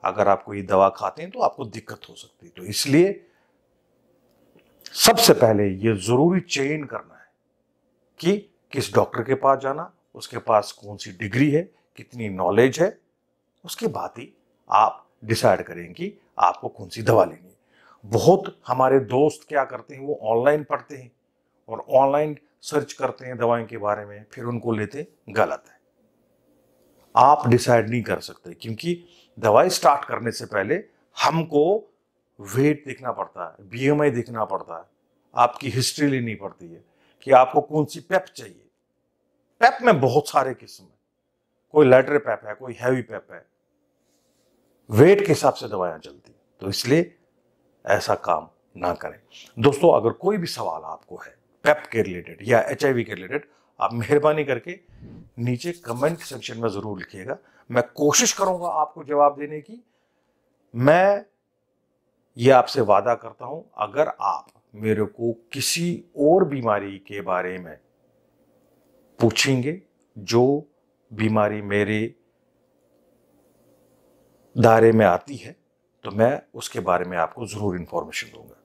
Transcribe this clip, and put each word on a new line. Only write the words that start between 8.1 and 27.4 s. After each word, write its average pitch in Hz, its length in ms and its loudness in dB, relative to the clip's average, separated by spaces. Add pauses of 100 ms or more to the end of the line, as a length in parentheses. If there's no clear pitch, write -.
कि 202 340 -2 (200)
किस 131 220 -6
डॉक्टर - 280 0
के 131 120 -2
पास 135 240 2
जाना, 139 340 -8 (220)
उसके 120 240 -14
पास 107 340 0
कौन 104 240 -18
सी 98 160 -16
डिग्री 113 380 0
है, 165 200 -2 (260)
कितनी 117 320 -12
नॉलेज 101 520 2
है, 190 200 -2 (640)
उसके 226 220 -10
बाद 110 320 -6
ही 139 140 -18 (380)
आप - 380 2 (160)
डिसाइड 107 380 2
करें 85 300 -14
कि 190 260 -12 (200)
आपको 90 300 0
कौन 98 200 -14
सी - 140 -12
दवा 107 220 4
लेनी - 240 -10
है। - 100 -20 (480)
बहुत 131 600 2
हमारे 143 340 2
दोस्त 127 480 -2
क्या 143 160 -2
करते 123 300 -16
हैं, 135 80 -18
वो 143 200 -6
ऑनलाइन 127 420 2
पढ़ते 139 320 -8
हैं 123 160 -20 (560)
और 110 220 -10
ऑनलाइन 143 480 2 (240)
सर्च 143 300 -4
करते - 340 -8
हैं 127 120 -12
दवाओं 117 280 0
के 113 120 -14
बारे 104 280 -4
में, 104 260 -20
फिर 120 120 -14
उनको 117 280 -4
लेते 107 260 -4
हैं। - 360 -16
गलत 98 340 0
है, - 120 -20 (1400)
आप 131 320 6